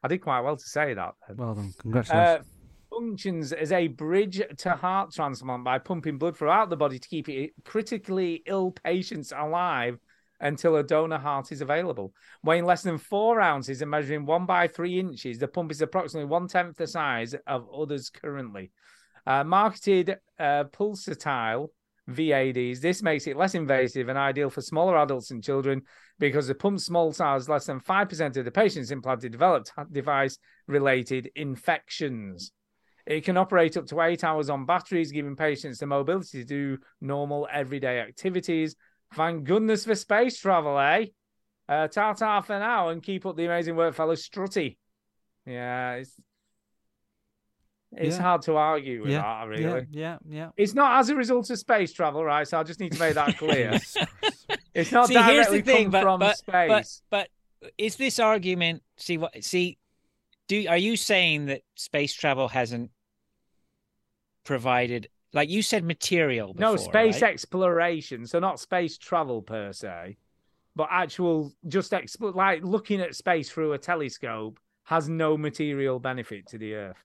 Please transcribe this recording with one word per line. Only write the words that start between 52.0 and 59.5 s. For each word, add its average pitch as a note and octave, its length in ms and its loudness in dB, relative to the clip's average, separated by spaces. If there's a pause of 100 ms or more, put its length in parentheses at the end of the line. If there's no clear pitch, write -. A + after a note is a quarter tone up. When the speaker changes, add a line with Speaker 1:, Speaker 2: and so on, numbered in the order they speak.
Speaker 1:
right? D3+ 240 2
So E3 120 -2
I D#3+ 40 0
just D#3+ 180 -10
need F3+ 100 -4
to D3+ 80 -6
make D#3+ 160 4
that D3 220 2
Speaker 2:
<laughs> - 0 -
Speaker 1:
clear. C#3 340 2
Speaker 2:
Jesus - 240 0
Christ. - 520 -2 (260)
Speaker 1:
It's - 180 0
not B3 160 8
Speaker 3:
See, B3+ 80 2
here's A#3 100 10 (220)
Speaker 1:
directly G#3 140 4
Speaker 3:
the C4 100 4
thing, A#3 140 8
Speaker 1:
come F#3+ 60 0
Speaker 3:
but, F#3+ 120 6
Speaker 1:
from F#3+ 160 4
Speaker 3:
but, G3 260 4
but, F3+ 400 4
Speaker 1:
space. - 240 -18
Speaker 3:
but G3+ 200 -2 (480)
is G#3+ 180 -2
this C4 240 -2
argument, F#3 640 2 (140)
see, E3+ 200 -4
what, D#3+ 260 -6
see, F3+ 340 -2 (680)